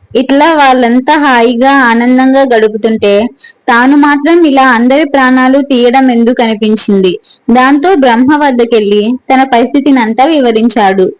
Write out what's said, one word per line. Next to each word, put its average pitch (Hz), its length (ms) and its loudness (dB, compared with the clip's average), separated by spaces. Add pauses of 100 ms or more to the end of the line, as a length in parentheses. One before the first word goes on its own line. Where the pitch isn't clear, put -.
(160)
ఇట్లా 277 380 0
వాళ్ళంతా 254 640 0
హాయిగా 254 520 0
ఆనందంగా 254 720 0
గడుపుతుంటే 220 840 0 (420)
తాను 254 280 2
మాత్రం 294 480 2
ఇలా 269 240 2
అందరి 254 360 0
ప్రాణాలు 262 560 0
తీయడం 262 500 0
ఎందుకు 233 320 0
అనిపించింది. 214 760 -2 (320)
దాంతో 277 440 2
బ్రహ్మ 262 420 2
వద్దకెళ్ళి 233 760 -2 (220)
తన 262 80 2
పరిస్థితినంతా 262 840 0
వివరించాడు. 226 960 0